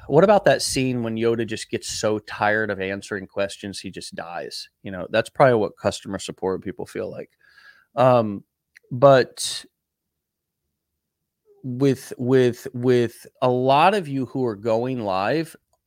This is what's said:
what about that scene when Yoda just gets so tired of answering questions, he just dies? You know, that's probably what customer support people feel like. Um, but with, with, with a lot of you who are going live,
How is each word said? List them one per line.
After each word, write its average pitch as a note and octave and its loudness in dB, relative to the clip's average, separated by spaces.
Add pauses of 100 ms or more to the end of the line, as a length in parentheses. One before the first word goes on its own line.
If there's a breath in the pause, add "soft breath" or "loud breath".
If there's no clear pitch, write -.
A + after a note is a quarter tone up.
what D3+ 6
about G3+ 4
that C3 4
scene B2+ -2
when A2+ -6
Yoda A2+ 0
just G#2+ -10
gets - -6
so G#2+ -2
tired G#2+ -2
of F#2+ -6
answering G2 -8
questions, G2 -8
he F#2+ -12
just F2 -16
dies? E2+ -12 (140)
You G#2 -12
know, F#2 -8
that's A2 -2
probably C3 4
what G#2 0
customer G2+ -4
support - -6
people - -10
feel F#2+ -8
like. - -14 (640 soft breath)
Um, A#2 2 (460)
but B2+ 4 (2000)
with, C3 -2
with, B2+ 2
with A#2+ 0 (160)
a B2+ 2
lot C3+ 4
of F#3+ -4
you C3+ -4
who B2+ -4
are A2 -4
going A#2 -2
live, G#2+ -2 (320)